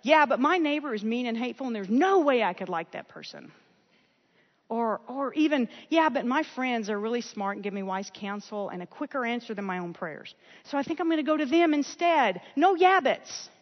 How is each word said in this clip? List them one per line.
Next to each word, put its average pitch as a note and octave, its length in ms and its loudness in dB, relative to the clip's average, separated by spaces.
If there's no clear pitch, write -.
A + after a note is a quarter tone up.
"Yeah, D4 240 6
but C4 120 0
my D#4 200 4
neighbor D4 340 0
is G#3 100 -6
mean A#3+ 220 -2
and A3+ 120 -4
hateful, B3+ 300 -6
and A#3 80 -4
there's G3 140 -6
no F4+ 320 4
way C4+ 220 4
I F3+ 100 0
could F3+ 160 -8
like E3+ 240 -6
that - 160 -12
person." - 420 -18
Or, A3+ 400 -2
or C4+ 240 -4
even, D4 380 2
"Yeah, D#4+ 220 4
but B3 160 -2
my C#4 160 2
friends A#3+ 360 -2
are G#3 100 -2
really A3+ 220 -2
smart G3+ 340 -6
and G3 80 -12
give G3+ 80 -4
me G3 100 -6
wise F#3+ 300 -6
counsel G3+ 560 -8
and F3+ 140 -8
a F3 40 -10
quicker C#4 380 -6
answer A#3 300 -4
than G3 100 -8
my F#3 140 -4
own F3 160 -6
prayers. - 400 -10
So - 120 -6
I C#4 60 0
think D#4+ 180 -6
I'm E4+ 80 0
gonna D#4 140 2
go D#4 160 2
to D4+ 80 0
them E4 260 4
instead." C#4+ 680 2
No F4+ 180 4
"yeah F#4 260 6
buts." - 480 -4